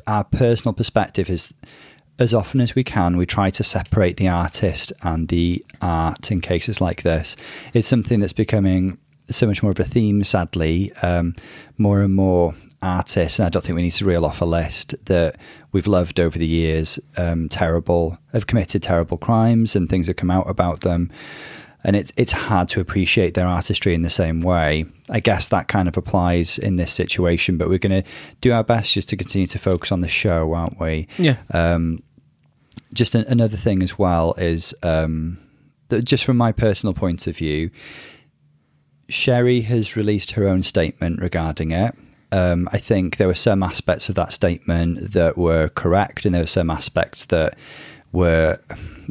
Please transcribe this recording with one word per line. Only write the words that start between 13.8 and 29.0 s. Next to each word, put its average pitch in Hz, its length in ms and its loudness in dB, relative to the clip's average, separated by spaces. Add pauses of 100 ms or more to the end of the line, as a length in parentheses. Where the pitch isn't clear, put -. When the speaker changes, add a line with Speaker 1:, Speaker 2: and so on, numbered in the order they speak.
Speaker 1:
need 87 120 0
to 101 100 -2
reel 85 200 2
off 76 160 -2
a 87 40 0
list, 82 500 -2 (120)
that 85 300 0 (360)
we've 95 140 -2
loved 90 340 0
over 82 180 0
the 82 80 0
years, 80 520 0 (180)
um, 82 320 -2
terrible, 85 680 0 (140)
have 110 140 -2
committed 101 360 0
terrible 85 340 0
crimes 113 580 2
and 90 140 0
things 90 180 0
have 90 100 -2
come 90 140 -2
out 92 180 0
about 90 340 0
them. 87 280 0 (760)
And 98 100 4
it's, - 200 -4
it's - 160 0
hard 90 380 0
to - 100 -2
appreciate 92 540 0
their 90 120 2
artistry 90 480 0
in 82 80 2
the 85 80 0
same 82 300 0
way. 80 460 2 (240)
I 110 100 -2
guess 101 280 0
that - 200 0
kind 95 200 0
of 82 100 -4
applies 87 600 0
in 95 180 0
this 85 160 0
situation, 85 640 0
but 82 100 0
we're 92 100 2
gonna 95 260 0 (360)
do 127 120 4
our 113 120 2
best 113 300 0
just 98 160 -2